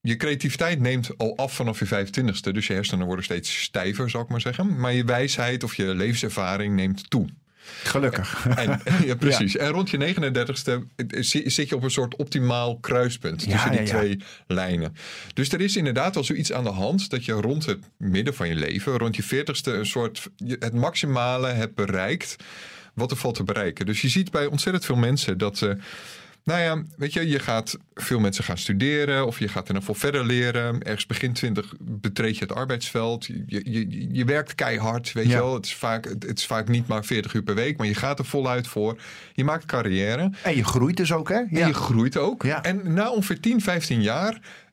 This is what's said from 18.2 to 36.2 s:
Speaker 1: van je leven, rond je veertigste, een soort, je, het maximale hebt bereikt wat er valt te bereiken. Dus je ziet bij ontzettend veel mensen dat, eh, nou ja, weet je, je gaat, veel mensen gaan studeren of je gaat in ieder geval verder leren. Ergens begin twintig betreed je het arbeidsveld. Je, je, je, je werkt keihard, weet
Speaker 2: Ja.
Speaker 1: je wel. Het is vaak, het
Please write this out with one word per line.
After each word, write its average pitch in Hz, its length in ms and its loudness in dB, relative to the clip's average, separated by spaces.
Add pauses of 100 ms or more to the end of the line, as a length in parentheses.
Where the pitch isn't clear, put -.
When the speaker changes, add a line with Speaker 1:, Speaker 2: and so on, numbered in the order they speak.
Speaker 1:
van 87 140 -2
je 82 60 0
leven, 87 440 0
rond 113 180 0
je - 60 -4
veertigste, 139 500 -2
een 104 140 -2
soort, 113 500 -4
je, 123 220 -4
het 113 160 -2
maximale 127 720 2
hebt 113 260 0
bereikt 98 640 -2 (580)
wat 120 160 -2
er 139 60 -2
valt 120 180 -2
te 104 100 -2
bereiken. 101 420 0
Dus 107 140 -2
je 131 80 2
ziet 185 220 2
bij 147 160 2
ontzettend 147 380 0
veel 127 120 0
mensen 120 420 2
dat, 101 240 0
eh, 104 80 4 (720)
nou 170 160 2
ja, 160 220 2 (140)
weet 147 160 -2
je, 165 160 2
je 143 100 4
gaat, 113 380 0 (180)
veel 117 260 0
mensen 101 240 2
gaan 87 140 -4
studeren 135 680 2
of 113 120 -4
je 104 100 -2
gaat 95 200 -4
in 98 60 0
ieder 98 60 0
geval 104 140 -4 (160)
verder 135 160 2
leren. 120 560 2
Ergens - 240 -4
begin - 260 0
twintig 113 480 -2
betreed 107 560 -2
je - 80 -6
het 98 80 -6
arbeidsveld. 117 760 -2
Je, - 200 -8
je, 101 180 -4
je, 113 500 -2
je 127 100 2
werkt 147 300 0
keihard, 120 580 -2
weet 113 140 0
Speaker 2:
Ja. 120 40 8
Speaker 1:
je 123 60 6
wel. 127 180 2
Het 123 120 -6
is - 80 -6
vaak, 113 300 -2
het 104 340 -6